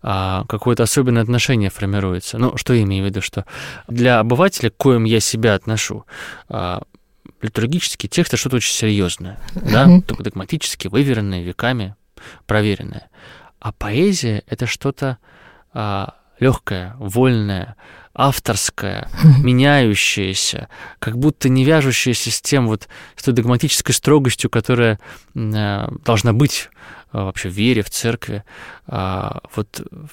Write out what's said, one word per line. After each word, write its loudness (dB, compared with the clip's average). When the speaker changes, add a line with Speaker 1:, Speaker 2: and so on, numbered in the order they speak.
Speaker 1:
а, -2
какое-то 0
особенное 2
отношение 0
формируется. -4
Ну, 0
что -2
я 4
имею 0
в -2
виду, -4
что -8
для 2
обывателя, 2
к -12
коим 4
я 2
себя 0
отношу, -4
а, -6
литургический -4
текст — 0
это 0
что-то -4
очень -2
серьезное, -2
да, 4
Speaker 2:
Мгм. 10
Speaker 1:
дог-, -6
догматически -6
выверенное, -2
веками -4
проверенное. -2
А -8
поэзия — 0
это -4
что-то, -4
а, -6
легкое, -2
вольное, 0
авторское, -2
Speaker 2:
Мгм. 8
Speaker 1:
меняющееся, 2
как -6
будто 2
не 4
вяжущееся 2
с -4
тем 2
вот, -2
с -18
той 2
догматической 2
строгостью, 2
которая, 2
м, -4
а, -2
должна 2
быть, 0
а, -6
вообще -8
в -10
вере, 2
в -8
церкви. -6
А, -6
вот -8